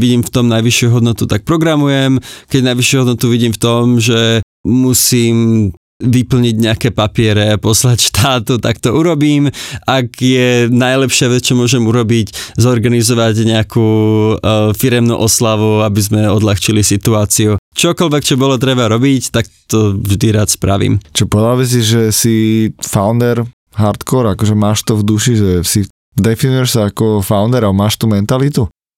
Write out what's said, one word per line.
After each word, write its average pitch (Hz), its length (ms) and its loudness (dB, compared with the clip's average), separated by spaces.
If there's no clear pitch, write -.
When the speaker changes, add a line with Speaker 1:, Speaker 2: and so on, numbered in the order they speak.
Speaker 1:
vidím 123 240 2
v - 80 -16
tom 120 160 0
najvyššiu 117 400 0
hodnotu, 117 400 0
tak 107 160 -4
programujem. 143 720 0
Keď 135 120 0
najvyššiu 131 320 -2
hodnotu 123 240 0
vidím 117 240 0
v - 80 -10
tom, 120 400 0
že 113 400 0
musím 117 1040 0
vyplniť 123 640 0
nejaké 113 340 0
papiere, 107 640 0
poslať 110 560 0
štátu, 127 480 0
tak 117 220 -4
to 127 100 0
urobím. 147 560 2
Ak 127 320 -2
je 123 480 2
najlepšia 127 640 0
vec, 123 140 0
čo 131 100 0
môžem 120 300 0
urobiť, 113 760 -2
zorganizovať 117 880 0
nejakú, 110 400 0
e, - 20 -4
firemnú 120 400 0
oslavu, 107 680 0
aby 104 180 0
sme 107 240 0
odľahčili 104 560 0
situáciu. 107 720 0
Čokoľvek, 165 480 0
čo 147 100 0
bolo 135 220 2
treba 123 340 0
robiť, 127 400 0
tak 113 160 -2
to 107 260 0
vždy 101 400 0
rád 104 160 0
spravím. 98 480 -2
Speaker 2:
Čo - 160 0
povedal 117 300 0
by 131 80 0
si, 123 100 0
že 113 300 2
si 113 260 0
founder 117 600 0
hardcore, 107 640 -2
akože 104 160 0
máš 104 320 0
to 110 160 0
v 104 60 0
duši, 107 320 0
že 101 140 2
si 104 160 -2
definuješ 123 560 0
sa 117 160 0
ako 107 320 -2
founder 110 440 0
a 98 120 0
máš 101 240 0
tú 117 80 -2
mentalitu? 123 640 0